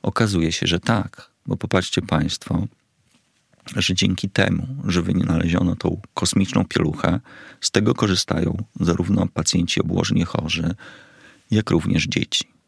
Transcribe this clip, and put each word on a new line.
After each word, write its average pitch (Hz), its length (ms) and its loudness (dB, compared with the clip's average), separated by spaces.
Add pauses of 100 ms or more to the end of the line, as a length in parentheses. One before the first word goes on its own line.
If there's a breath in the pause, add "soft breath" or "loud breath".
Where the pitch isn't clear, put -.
Okazuje 92 500 0
się, - 160 -2
że 85 120 0
tak, - 520 -2 (140)
bo 95 120 -4
popatrzcie - 440 0
państwo, - 680 -2 (1080)
że 101 200 0
dzięki 98 340 0
temu, - 380 0 (200)
że 87 140 2
wynaleziono 87 720 0
tą 90 260 -2 (120)
kosmiczną - 520 0
pieluchę, 82 540 0 (420 loud breath)
z - 100 -2
tego 107 240 4
korzystają 87 680 0 (160)
zarówno 90 480 2
pacjenci - 540 0
obłożnie 87 440 0
chorzy, 82 500 -4 (760 loud breath)
jak 110 180 2
również 82 380 2
dzieci. - 380 -2 (220)